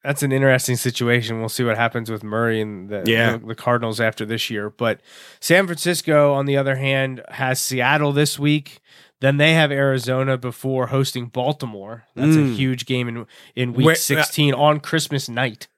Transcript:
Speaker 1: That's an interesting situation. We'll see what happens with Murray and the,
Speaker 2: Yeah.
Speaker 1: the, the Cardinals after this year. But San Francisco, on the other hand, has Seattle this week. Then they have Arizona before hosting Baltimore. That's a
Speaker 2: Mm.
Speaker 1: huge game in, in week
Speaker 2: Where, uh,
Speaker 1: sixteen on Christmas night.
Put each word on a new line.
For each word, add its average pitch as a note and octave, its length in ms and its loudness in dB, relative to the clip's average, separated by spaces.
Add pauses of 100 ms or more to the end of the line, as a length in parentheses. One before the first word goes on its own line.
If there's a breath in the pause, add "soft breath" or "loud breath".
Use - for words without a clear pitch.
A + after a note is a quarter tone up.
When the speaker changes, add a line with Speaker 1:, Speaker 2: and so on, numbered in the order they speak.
Speaker 1:
That's C#3+ 180 -2
an C#3 80 0
interesting C3 460 2
situation. A#2+ 640 0
We'll A2+ 80 -6
see B2 160 -4
what A2+ 120 0
happens A#2 320 -2
with G#2+ 140 -8
Murray A2 400 -2
and G2+ 260 -8
the, G2+ 160 -8
Speaker 2:
Yeah. A2+ 320 2
Speaker 1:
the, A2 120 -14
the A2+ 80 -8
Cardinals A#2 440 -2
after A2 240 -2
this A2 240 -6
year. G#2+ 220 -6
But A2+ 300 -2 (400 loud breath)
San F#3 260 4
Francisco, D#3 680 2
on C#3 140 0
the C#3 100 0
other C3+ 200 0
hand, C3+ 440 -2 (100)
has C3 300 -2
Seattle C#3+ 520 2
this C#3+ 260 0
week. D3 400 -2 (420 soft breath)
Then C#3 180 2
they D#3 160 6
have D3+ 180 4
Arizona C3 680 0
before B2+ 480 -4
hosting B2+ 400 -2
Baltimore. A#2 760 -6 (100)
That's D#3 220 4
a - 20 6
Speaker 2:
Mm. C3+ 160 2
Speaker 1:
huge B2+ 320 -2
game B2 220 -2
in, A#2 180 -10 (300 soft breath)
in B2 180 -2
week C#3 120 4
Speaker 2:
Where, D#3+ 80 6
uh, - 20 0
Speaker 1:
sixteen D3 580 0
on D3 240 2
Christmas D3 500 -4
night. A#2+ 380 -4 (120)